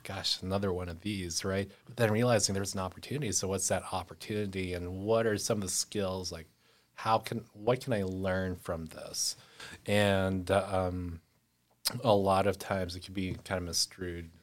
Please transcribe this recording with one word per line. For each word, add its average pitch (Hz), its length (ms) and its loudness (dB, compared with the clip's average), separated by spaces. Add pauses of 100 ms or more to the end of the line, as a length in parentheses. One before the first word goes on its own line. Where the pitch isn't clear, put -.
gosh, - 380 -4
another 98 300 0
one 90 180 -4
of 82 100 -10
these," 95 420 -4
right? 98 260 0 (180)
But - 100 -18
then 113 160 4
realizing 110 420 4
there's 98 200 -2
an 98 60 -2
opportunity. 104 520 -4
So 95 160 0
what's 95 200 0
that 95 140 2 (100)
opportunity, 95 840 -4
and 90 280 -4
what 113 240 4
are 107 120 2
some 113 200 0
of 101 40 -2
the 92 80 -4
skills? 92 600 -2
Like, 85 160 -10 (500)
how 110 220 2
can, 113 360 -6
what 113 260 0
can 127 140 -2
I 101 80 2
learn 92 540 0
from 82 300 -6
this? - 500 -6 (500)
And, 95 640 4
uh, 95 200 6
um, 90 500 -2 (840)
a 113 100 8
lot 98 320 6
of 98 120 2
times 92 360 -2
it 90 100 -10
can 95 100 -12
be 95 180 -2 (100)
kind 98 160 -4
of 90 60 -4
misstrued, 85 680 -4 (120)